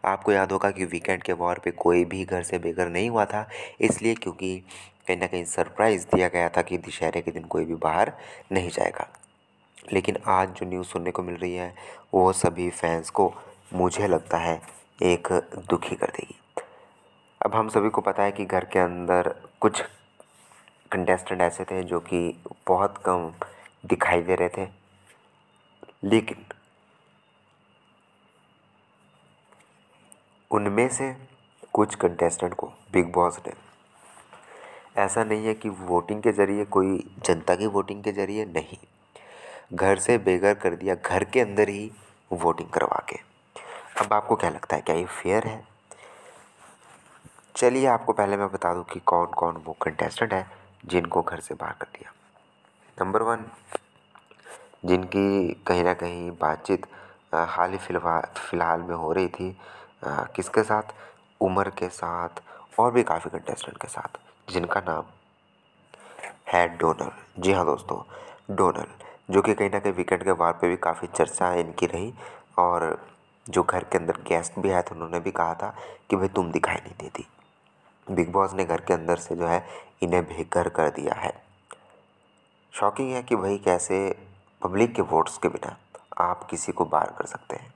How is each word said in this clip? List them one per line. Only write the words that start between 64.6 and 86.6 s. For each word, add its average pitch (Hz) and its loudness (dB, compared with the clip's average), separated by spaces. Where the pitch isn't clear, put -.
नाम 85 -4
है 85 2
डोनल। 80 0
जी 92 2
हाँ 90 2
दोस्तों, - -2
डोनल, 87 2
जो 98 6
कि 107 4
कहीं 101 2
ना 98 0
कहीं 101 0
weekend 90 0
के 95 2
वार 85 4
पे 87 2
भी 90 0
काफ़ी 85 -2
चर्चा 90 0
इनकी 85 -2
रही 98 -4
और 87 2
जो 90 4
घर 90 0
के - -2
अंदर 82 0
guest - -2
भी 95 2
आए 90 4
थे, 85 -6
उन्होंने 82 -4
भी 90 -4
कहा 85 0
था 104 -8
कि 101 4
"भाई, 95 0
तुम 90 0
दिखाई 85 0
नहीं - -10
देती।" - -12
बिग 87 0
बॉस 95 2
ने 95 0
घर 82 -2
के - 2
अंदर 85 2
से 85 -6
जो 170 -2
है, 85 0
इन्हें 87 2
बेघर 85 -2
कर 80 2
दिया - -4
है। - -6
शॉकिंग 127 0
है 127 -4
कि 123 0
भाई, 98 0
कैसे 95 0
पब्लिक 110 2
के 107 0
वोट्स 80 2
के 90 0
बिना - -4
आप 87 -2
किसी - -6